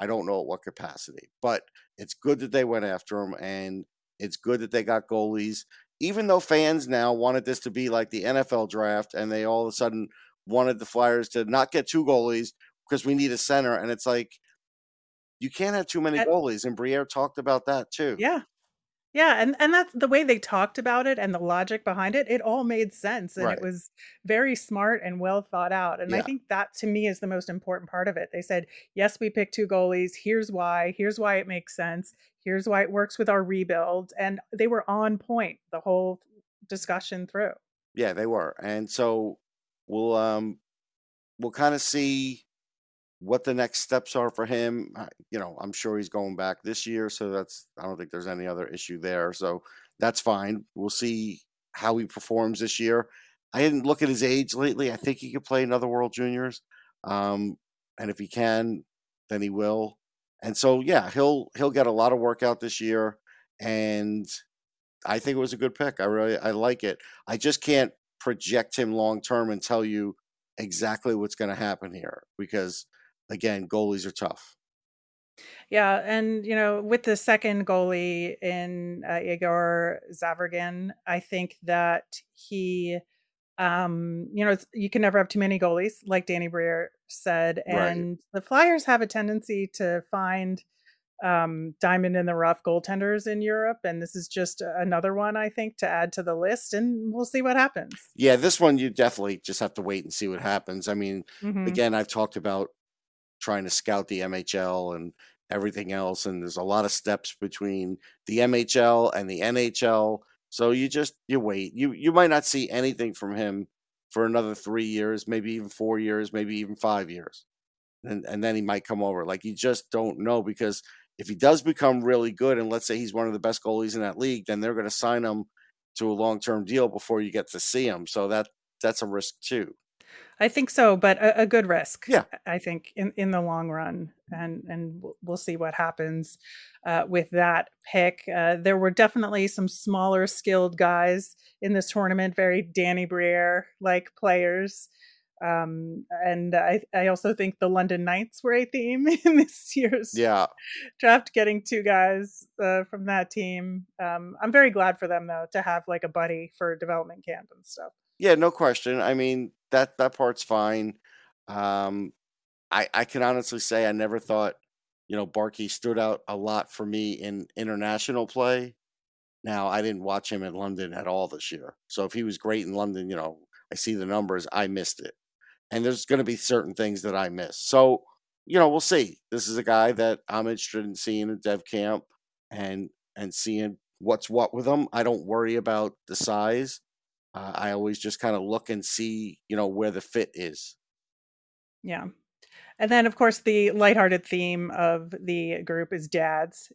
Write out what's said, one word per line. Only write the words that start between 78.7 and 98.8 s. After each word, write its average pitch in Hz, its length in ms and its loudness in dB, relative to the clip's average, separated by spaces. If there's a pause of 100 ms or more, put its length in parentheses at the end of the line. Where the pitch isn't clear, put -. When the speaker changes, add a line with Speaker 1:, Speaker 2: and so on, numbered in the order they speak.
Speaker 2:
uh, 170 140 -2
Igor 170 800 0 (120)
Zavargin, 175 800 -6 (160)
I 180 140 -2
think 180 420 -6
that 170 580 0 (120)
he, 180 680 -4 (580)
um, 170 800 -2
you 208 100 0
know, 208 60 4
it's, 196 240 0
you 202 160 -4
can 233 100 2
never 202 160 4
have 190 120 4
too - 100 -4
many 190 220 2
goalies, 180 440 2
like 185 220 0
Danny 175 220 -2
Briere 170 420 -2 (160)
said, 170 640 0
Speaker 1:
Right. 175 240 2
Speaker 2:
and 175 260 -4 (140)
the 196 80 -4
Flyers 320 460 4
have 240 140 6
a 226 60 -2
tendency 214 680 -4
to 175 360 -2
find, 185 540 -2 (580)
um, 165 580 0
diamond 180 360 2
in 175 100 0
the 170 80 0
rough 165 300 2
goaltenders 202 640 0
in 214 120 -2
Europe, 220 420 0
and 170 180 -4
this 170 140 -10
is 175 100 -8
just - 340 -4
another 180 540 0
one, 208 220 -2
I 214 140 -2
think, 220 280 -6
to 190 100 0
add 170 260 0
to 185 100 -6
the 170 100 -2
list, 190 400 -2
and 220 380 0
we'll 240 140 -4
see 262 160 -2
what 254 140 2
happens. - 380 0 (220)
Speaker 1:
Yeah, 135 180 8
this 156 240 4
one, 156 180 8
you 127 140 2